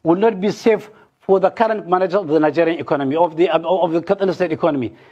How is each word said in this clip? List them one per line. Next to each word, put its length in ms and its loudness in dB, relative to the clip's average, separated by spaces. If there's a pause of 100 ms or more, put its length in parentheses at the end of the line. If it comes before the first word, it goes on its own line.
will 120 2
not 240 2
be 120 0
safe 380 0 (300)
for 200 2
the 100 2
current 380 -2
manager 300 0
of 100 -2
the 120 2
Nigerian 400 2
economy, 360 -2
of 200 0
the, 160 2
of 400 0
the 100 -2
Katsina 320 -2
State 180 -4
economy. 440 -2 (160)